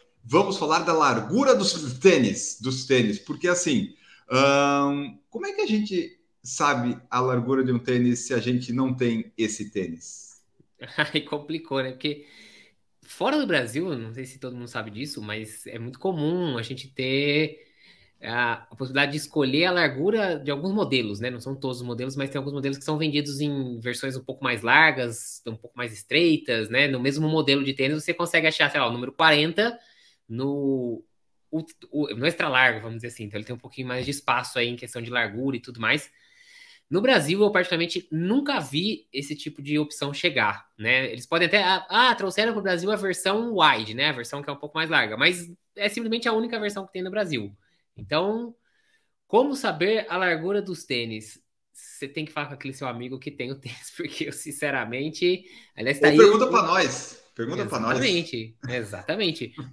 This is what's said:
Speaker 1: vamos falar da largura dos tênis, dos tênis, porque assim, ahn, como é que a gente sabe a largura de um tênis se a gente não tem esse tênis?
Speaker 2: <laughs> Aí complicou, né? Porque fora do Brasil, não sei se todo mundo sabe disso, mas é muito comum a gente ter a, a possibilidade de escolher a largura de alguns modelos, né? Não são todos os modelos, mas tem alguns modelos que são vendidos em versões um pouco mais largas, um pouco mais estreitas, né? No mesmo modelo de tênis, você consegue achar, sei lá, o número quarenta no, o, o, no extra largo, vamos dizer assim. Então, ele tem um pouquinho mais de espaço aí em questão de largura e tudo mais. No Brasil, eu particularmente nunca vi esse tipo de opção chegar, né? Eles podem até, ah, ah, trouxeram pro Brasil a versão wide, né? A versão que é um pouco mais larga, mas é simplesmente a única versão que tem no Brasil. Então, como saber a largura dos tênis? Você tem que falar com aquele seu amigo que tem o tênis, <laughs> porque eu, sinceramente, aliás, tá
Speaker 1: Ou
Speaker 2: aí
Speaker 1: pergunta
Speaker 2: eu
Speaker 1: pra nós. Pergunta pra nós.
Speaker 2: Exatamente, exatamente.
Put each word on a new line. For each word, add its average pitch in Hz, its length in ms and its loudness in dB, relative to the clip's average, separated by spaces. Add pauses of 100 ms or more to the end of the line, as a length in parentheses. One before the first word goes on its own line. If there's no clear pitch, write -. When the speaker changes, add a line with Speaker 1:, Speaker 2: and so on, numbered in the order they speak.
(240)
Speaker 1:
vamos 190 320 4
falar 160 240 2
da 165 120 0
largura 220 640 4
dos 202 180 2 (280)
tênis, 139 600 4
dos 131 260 -4
tênis, 113 300 4
porque - 300 -6
assim, 160 480 2 (340)
ahn, 143 880 4 (140)
como 349 160 -8
é 403 60 -6
que 403 80 -4
a 415 60 2
gente 208 520 -2 (240)
sabe 123 640 0
a 123 120 0
largura 127 420 2
de 127 80 0
um 120 80 2
tênis 123 480 2
se 131 80 -2
a 117 60 2
gente 123 320 -2
não 131 200 0
tem 120 460 -2
esse 104 320 -4
tênis? - 720 -10 (380)
Speaker 2:
<laughs> 147 340 -4
Aí 151 60 0
complicou, 147 600 -6
né? 127 120 -4
Porque 147 340 -6 (760)
fora 269 360 -2
do 277 80 0
Brasil, 147 500 -2
não 113 160 -10
sei 131 120 -10
se - 160 -16
todo 127 160 -10
mundo 123 100 -12
sabe 117 240 -10
disso, 117 320 -10
mas 107 460 -10
é 113 100 -12
muito 117 220 -12
comum 165 580 -2
a 117 40 -4
gente 127 260 -10
ter 143 800 0 (500)
a, 117 500 -2
a 120 60 -20
possibilidade 139 360 0
de 151 60 -4
escolher 143 460 0
a 180 80 2
largura 175 640 0
de 143 120 -6
alguns 147 220 -4
modelos, 127 460 0
né? 120 120 -4
Não 120 100 -10
são 135 160 -8
todos 127 240 -6
os 123 60 -10
modelos, 123 280 -6
mas 135 160 -4
tem 147 80 -4
alguns 139 160 -6
modelos 139 240 -4
que - 60 -16
são 151 140 -2
vendidos 143 420 -2
em 135 400 -4
versões 123 360 -6
um 120 60 -10
pouco - 220 -10
mais 120 180 -2
largas, 127 840 4
um 113 100 -8
pouco - 200 -20
mais 120 160 -8
estreitas, 135 760 2
né? 131 180 4
No 131 140 0
mesmo 139 280 0
modelo 143 360 2
de 135 100 -2
tênis, 139 280 0
você 170 120 -2
consegue 170 320 2
achar, 151 240 4
sei 147 100 0
lá, 123 80 2
o 117 40 -2
número 123 200 -6
quarenta 160 680 4 (500)
no, 131 760 -2 (460)
o, 156 140 -4 (260)
o, 143 240 -2
no 120 120 -2
extra 165 220 -2
largo, 127 320 6
vamos 113 160 -10
dizer 120 120 -10
assim. 117 160 -12
Então, 104 140 -8
ele 107 80 -10
tem 123 80 -8
um 117 40 -12
pouquinho 127 300 -12
mais 127 160 -4
de 139 60 -6
espaço 127 480 0
aí 120 100 2
em 120 80 -6
questão 120 260 -10
de 117 80 -8
largura 120 460 -2
e 113 40 -6
tudo - 200 -14
mais. 123 300 0 (800)
No 175 120 0
Brasil, 202 400 4
eu 208 100 6
particularmente 175 600 0
nunca 233 480 0
vi 156 500 -4
esse 143 240 -6
tipo - 280 -12
de 147 160 -2
opção 147 340 -4
chegar, 127 560 0 (100)
né? 123 320 2
Eles 120 160 -10
podem 170 220 4
até, 202 160 4
ah, 185 240 0
ah, 240 260 4
trouxeram 202 380 -2
pro 214 100 -4
Brasil 185 300 0
a 214 40 0
versão 196 600 -2
wide, 117 380 4
né? 143 160 2
A - 20 0
versão 131 300 -8
que 147 80 -8
é - 20 -4
um 143 60 -10
pouco - 180 -10
mais 160 140 -2
larga, 117 260 2
mas 170 340 2 (240)
é 202 140 -2
simplesmente 233 400 -2
a 220 60 2
única 233 260 -2
versão 202 260 -6
que - 60 -20
tem 185 100 -6
no 185 80 -6
Brasil. 156 400 -4 (460)
Então, 208 580 -4 (720)
como 269 280 4
saber 196 540 0
a 175 100 -4
largura 180 440 0
dos 190 220 -8
tênis? 113 540 -6 (340)
Você - 360 -14
tem 151 160 -8
que 147 80 -14
falar 147 160 -6
com 143 60 -14
aquele 135 200 -10
seu 135 140 -8
amigo 123 300 -10
que 143 120 -12
tem 131 200 -8
o 135 40 -8
tênis, - 380 -16
<laughs> - 40 -20
porque 160 280 -8
eu, 147 80 -8
sinceramente, 143 1120 -2 (320)
aliás, 135 220 0
tá 165 100 6
Speaker 1:
Ou 151 40 6
Speaker 2:
aí 151 60 8
Speaker 1:
pergunta 208 260 12
Speaker 2:
eu 262 60 2
Speaker 1:
pra - 120 4
nós. 165 600 0 (120)
Pergunta 135 320 -4
pra 113 120 -4
nós. 120 200 0
Speaker 2:
Exatamente, 135 580 -2 (120)
exatamente. 123 880 -4 (180)